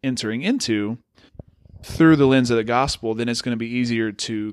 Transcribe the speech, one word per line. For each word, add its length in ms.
entering 380
into 560
through 340
the 100
lens 240
of 60
the 80
gospel, 500
then 140
it's 140
gonna 140
be 120
easier 420
to 420